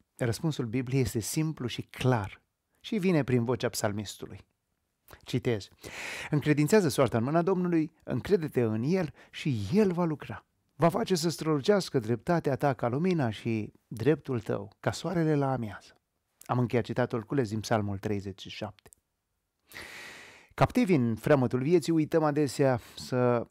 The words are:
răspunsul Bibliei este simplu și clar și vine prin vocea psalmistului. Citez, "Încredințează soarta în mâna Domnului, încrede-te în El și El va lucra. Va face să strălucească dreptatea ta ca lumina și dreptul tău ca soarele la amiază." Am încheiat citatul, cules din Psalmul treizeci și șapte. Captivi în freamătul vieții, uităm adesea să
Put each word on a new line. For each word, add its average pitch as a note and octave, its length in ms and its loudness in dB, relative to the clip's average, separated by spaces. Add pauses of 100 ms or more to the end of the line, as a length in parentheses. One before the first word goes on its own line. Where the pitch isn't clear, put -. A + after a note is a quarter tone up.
(180)
răspunsul C3 480 -2
Bibliei B2 360 0
este A2+ 180 -2
simplu D3+ 480 -2
și - 140 -8
clar A#2 600 -2 (380)
și - 180 -6
vine E3+ 260 2
prin B2 200 0
vocea A#2 260 0
psalmistului. - 760 -6 (760)
Citez, A2+ 460 -4 (600)
"Încredințează D3+ 580 4
soarta A#2+ 300 2
în A2 60 2
mâna D#3 180 2
Domnului, F3 500 0 (120)
încrede-te C#3 580 0
în A2 220 0
El E3 300 -2 (160)
și A2 440 -4
El G3+ 180 4
va F3 120 0
lucra. D3 420 -6 (300)
Va E3 140 4
face F#3 260 0
să E3 140 0
strălucească D#3 680 0
dreptatea B2+ 560 0
ta C#3 180 2
ca B2 140 -2
lumina D3+ 420 0
și A2 440 -4 (140)
dreptul C3 520 0
tău G#2+ 400 -6
ca A#2+ 120 -2
soarele E3 440 0
la C#3 160 2
amiază." A2+ 500 -8 (440)
Am B2 140 0
încheiat A#2+ 260 0
citatul, A#2 380 -2
cules C3 260 -2
din A2 100 -4
Psalmul G2+ 380 0
treizeci G2 440 -6
și - 80 -16
șapte. - 400 -14 (1600)
Captivi F#3+ 400 2
în A#2 220 4
freamătul B2+ 460 2
vieții, E3 300 2
uităm D#3+ 320 2
adesea C#3+ 560 2 (160)
să B2 560 0